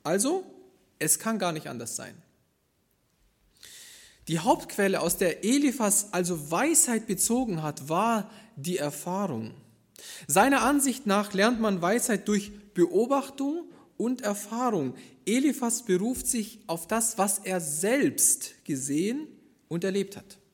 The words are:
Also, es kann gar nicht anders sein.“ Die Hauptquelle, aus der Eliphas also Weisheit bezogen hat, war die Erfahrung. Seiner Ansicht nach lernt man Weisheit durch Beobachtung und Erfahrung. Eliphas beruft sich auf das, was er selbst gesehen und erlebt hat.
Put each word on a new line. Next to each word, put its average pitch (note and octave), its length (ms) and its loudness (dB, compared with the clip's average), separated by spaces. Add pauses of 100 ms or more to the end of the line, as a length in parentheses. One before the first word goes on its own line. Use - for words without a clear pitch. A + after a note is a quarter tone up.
Also, D4+ 420 0 (540)
es D#3+ 220 0
kann A3+ 180 -4
gar F3+ 140 0
nicht D#3 160 -8
anders A#2+ 280 -10
sein.“ G2 200 -12 (2000)
Die D#3+ 120 -2
Hauptquelle, G3 640 0
aus F3 160 -2
der F3 260 0
Eliphas A#3 720 2
also E3+ 360 -2
Weisheit A#3+ 560 2
bezogen G#3+ 560 0
hat, D3+ 280 -8
war G#3 420 0 (240)
die E3 220 -4
Erfahrung. D3 760 -4 (760)
Seiner A3+ 360 6
Ansicht C4+ 420 2
nach G3+ 280 2
lernt A3 280 4
man G3+ 180 2
Weisheit G3+ 480 0
durch G3+ 240 0 (220)
Beobachtung C4+ 960 2 (280)
und B3 240 -2
Erfahrung. G#3 760 -2 (320)
Eliphas A#3+ 580 2
beruft G3+ 400 0
sich - 400 -4
auf E3+ 220 -6
das, A3+ 320 0
was G3+ 180 2
er F#3 240 -2
selbst E3+ 920 0 (100)
gesehen D#3 640 -2 (400)
und E3+ 160 -4
erlebt G3 340 -2
hat. - 220 -20 (140)